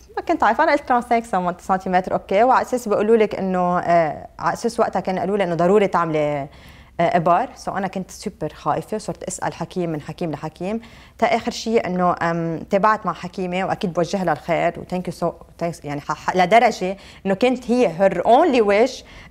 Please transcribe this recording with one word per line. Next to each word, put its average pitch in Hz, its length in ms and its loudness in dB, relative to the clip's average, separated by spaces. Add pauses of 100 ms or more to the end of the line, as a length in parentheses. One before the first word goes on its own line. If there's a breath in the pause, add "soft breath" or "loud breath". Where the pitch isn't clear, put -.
(180)
ما 392 40 -8
كنت 339 220 -2
عارفه، 226 200 2
انا 320 80 2
قلت 285 180 -2
خمسة 233 680 0
سنتيمتر، 185 540 -2
اوكي، 196 300 2
وعلى 240 180 4
اساس 247 260 -4
بيقولوا 208 300 2
لك 208 180 2
انه، 180 440 0
آه، 160 480 0 (120)
على 170 140 -2
اساس 226 260 -4
وقتها 202 200 0
كان 185 200 -4
قالوا 196 180 -2
لي 196 60 0
انه 175 120 -2
ضروري 185 320 4
تعملي، 151 600 0 (520 loud breath)
آه، 170 180 2
ابر. 180 380 2
سو 170 220 -8
انا 196 100 -4
كنت 185 240 -8
سوبر - 420 -10
خايفه، 156 420 -4
وصرت 190 280 -8
اسال - 300 -6
حكيم 170 360 -6
من 156 120 -4
حكيم 160 300 -8
لحكيم، 180 500 -8 (360 loud breath)
تا 226 80 2
اخر 226 260 0
شيء 226 360 -2
انه، 180 340 0
آم، 165 380 -2 (100)
تابعت 214 360 2
مع 170 80 -2
حكيمه، 180 520 -6
واكيد 170 280 -4
بوجه 180 300 -2
لها 170 100 2
الخير، 160 460 0
وثانك 180 280 -8
يو 165 60 -8
سو، 170 180 -4 (280)
ثانكس، 170 260 -6
يعني 143 160 -8
ح-، - 100 -8
ح-، - 240 -4
لدرجه 190 640 4 (280 loud breath)
انه 190 80 2
كانت 247 380 0
هي 247 160 4
هير 175 380 2
اونلي 269 360 6
ويش 208 420 2 (280 loud breath)